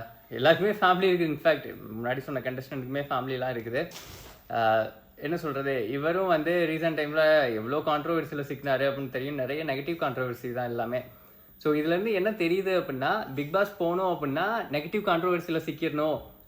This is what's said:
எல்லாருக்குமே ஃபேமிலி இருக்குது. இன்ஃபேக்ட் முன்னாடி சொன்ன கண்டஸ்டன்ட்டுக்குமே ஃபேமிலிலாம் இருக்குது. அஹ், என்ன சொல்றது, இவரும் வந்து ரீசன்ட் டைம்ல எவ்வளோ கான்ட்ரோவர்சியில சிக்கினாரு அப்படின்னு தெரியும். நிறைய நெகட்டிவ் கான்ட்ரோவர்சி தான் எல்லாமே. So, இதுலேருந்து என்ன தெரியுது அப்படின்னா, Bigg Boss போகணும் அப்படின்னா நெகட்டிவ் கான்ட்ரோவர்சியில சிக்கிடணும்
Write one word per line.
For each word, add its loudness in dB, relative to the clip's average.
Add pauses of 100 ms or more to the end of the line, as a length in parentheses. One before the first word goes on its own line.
(300)
எல்லாருக்குமே 4
ஃபேமிலி 4
இருக்குது. 4
இன்ஃபேக்ட் 2 (240)
முன்னாடி -4
சொன்ன -6
கண்டஸ்டன்ட்டுக்குமே -6
ஃபேமிலிலாம் -2
இருக்குது. -4 (680)
அஹ், 4 (300)
என்ன -4
சொல்றது, -2 (140)
இவரும் 0
வந்து 4 (140)
ரீசன்ட் 0
டைம்ல 2 (300)
எவ்வளோ -2
கான்ட்ரோவர்சியில 0
சிக்கினாரு 0
அப்படின்னு -2
தெரியும். -4
நிறைய -2
நெகட்டிவ் -4
கான்ட்ரோவர்சி -4
தான் -4
எல்லாமே. -2 (600)
So, 2
இதுலேருந்து 2
என்ன 2
தெரியுது 0
அப்படின்னா, 0 (220)
Bigg -6
Boss 2
போகணும் 2
அப்படின்னா 0 (240)
நெகட்டிவ் -2
கான்ட்ரோவர்சியில 2
சிக்கிடணும் -2 (300)